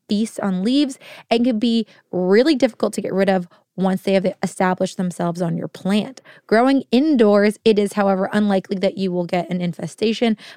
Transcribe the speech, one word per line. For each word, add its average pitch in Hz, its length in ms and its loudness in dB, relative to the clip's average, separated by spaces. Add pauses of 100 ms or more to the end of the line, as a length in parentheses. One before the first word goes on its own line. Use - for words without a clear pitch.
feast 214 320 -4
on 185 240 -2
leaves 269 360 0 (320)
and 233 140 2
can 240 120 0
be 226 300 0 (240)
really 202 440 2
difficult 226 380 -2
to 202 80 -8
get - 120 -6
rid 190 160 0
of 185 180 0 (300)
once 185 260 -2
they 196 100 0
have 190 120 2 (160)
established 185 540 -2
themselves 175 460 -6
on 165 160 -4
your - 100 -8
plant. 208 540 -4 (260)
Growing 254 440 2
indoors, 220 760 4
it 220 120 4
is, 202 160 0
however, 196 380 0
unlikely 202 460 0
that 190 200 -2
you 190 140 -2
will 175 140 -2
get 170 240 -4
an 180 100 -4
infestation, 208 800 -2 (200)